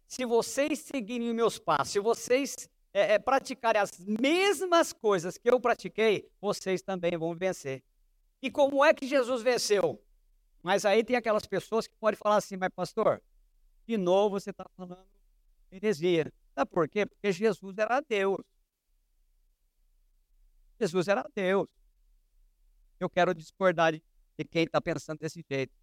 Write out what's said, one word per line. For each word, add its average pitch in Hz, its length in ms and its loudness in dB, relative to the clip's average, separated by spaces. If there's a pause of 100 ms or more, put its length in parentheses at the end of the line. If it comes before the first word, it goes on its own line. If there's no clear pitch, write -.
se - 160 -8
vocês 247 560 0
seguirem 233 500 -6
os 226 60 -2
meus 226 220 0
passos, - 360 -2
se - 60 0
vocês, - 680 -2 (240)
é, 196 220 4
é, 208 40 2
praticarem 233 640 0
as - 180 -4
mesmas 339 920 2
coisas 185 440 -2
que - 120 0
eu 247 100 4
pratiquei, 214 800 0
vocês 185 420 -4
também 175 360 -4
vão 165 180 -4
vencer." 165 480 -6 (580)
E 262 100 -6
como 277 340 2
é 320 80 6
que 285 140 -6
Jesus 247 340 0
venceu? 214 600 0 (600)
Mas 190 240 0
aí 208 180 4
tem 247 120 -2
aquelas 220 300 0
pessoas 208 420 -4
que - 80 -20
podem 214 220 0
falar 208 200 2
assim, 196 180 -2
"Mas 185 140 -4
pastor, 175 520 -2 (680)
de 226 100 -2
novo 196 420 2
você 202 140 -10
tá - 120 -16 (100)
falando 185 300 -16 (680)
heresia." 180 600 0 (220)
Sabe - 180 -2
por 247 160 2
quê? 208 180 -2
Porque - 260 -4
Jesus 190 460 -2
era 226 240 0
Deus. 196 380 0 (2500)
Jesus 180 280 0
era 202 260 0
Deus. 190 340 0 (1300)
Eu 180 100 -6
quero 180 240 2
discordar 165 600 2
de, 160 100 -12 (340)
de 156 60 -8
quem 165 240 0
tá 147 140 0
pensando 156 380 -8
desse 160 300 -10
jeito. 135 340 -4